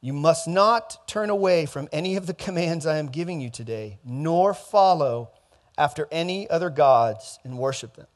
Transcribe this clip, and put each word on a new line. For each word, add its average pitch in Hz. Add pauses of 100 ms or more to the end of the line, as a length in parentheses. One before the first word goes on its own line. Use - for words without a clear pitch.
You 131
must 156
not 208
turn 214
away 185
from 143
any 185
of 190
the 175
commands 170
I 156
am 151
giving 165
you 123
today, 110
nor 165
follow 160 (480)
after 151
any 180
other 170
gods 131
and 127
worship 131
them. -